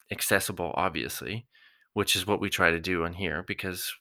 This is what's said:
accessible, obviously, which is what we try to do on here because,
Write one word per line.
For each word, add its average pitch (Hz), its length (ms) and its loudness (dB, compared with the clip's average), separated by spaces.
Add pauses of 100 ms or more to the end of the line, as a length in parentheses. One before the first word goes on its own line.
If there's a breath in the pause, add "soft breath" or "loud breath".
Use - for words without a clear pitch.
(120)
accessible, 95 640 0
obviously, 80 720 -2 (460 soft breath)
which 101 220 2
is 92 120 -2
what 101 120 4
we 95 120 0
try 90 180 4
to 85 100 4
do 85 240 0
on 85 100 -2
here 87 280 -2
because, 92 600 -6